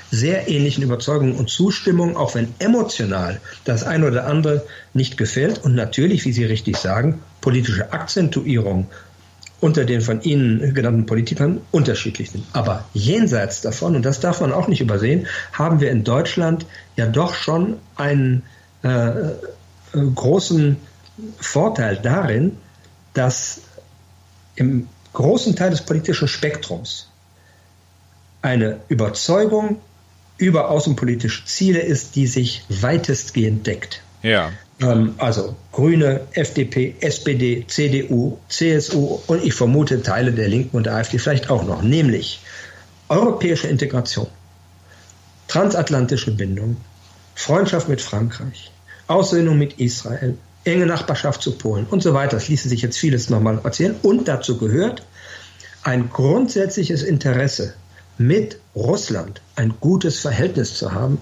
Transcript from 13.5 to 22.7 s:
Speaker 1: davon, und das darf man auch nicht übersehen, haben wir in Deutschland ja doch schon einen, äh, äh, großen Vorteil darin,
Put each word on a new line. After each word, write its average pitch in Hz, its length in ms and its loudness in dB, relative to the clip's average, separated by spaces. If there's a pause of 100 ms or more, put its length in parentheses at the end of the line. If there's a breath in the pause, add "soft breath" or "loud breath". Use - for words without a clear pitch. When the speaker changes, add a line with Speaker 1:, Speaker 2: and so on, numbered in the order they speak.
Speaker 1:
davon, 160 340 -2
und 123 120 0
das 139 120 0
darf 175 220 0
man 175 100 0
auch 180 160 0
nicht 170 140 0
übersehen, 117 460 0 (260 loud breath)
haben 160 280 2
wir 139 100 2
in 110 140 0
Deutschland 160 600 0 (320 loud breath)
ja 117 100 0
doch 147 280 0
schon 180 420 -2 (180)
einen, 135 480 2 (400 loud breath)
äh, 131 60 0
äh, 123 440 0 (840)
großen 151 640 2 (600 loud breath)
Vorteil 135 640 0
darin, 139 540 0 (560 soft breath)